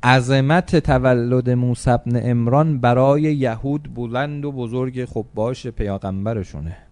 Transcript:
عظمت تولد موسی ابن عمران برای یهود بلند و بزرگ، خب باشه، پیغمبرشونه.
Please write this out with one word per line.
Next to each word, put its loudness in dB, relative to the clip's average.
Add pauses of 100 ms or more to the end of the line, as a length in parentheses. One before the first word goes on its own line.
عظمت 4
تولد 2
موسی 0
ابن 0
عمران 2
برای 4
یهود -2
بلند -6
و -6
بزرگ، -4
خب -6
باشه، -4
پیغمبرشونه. -6 (160)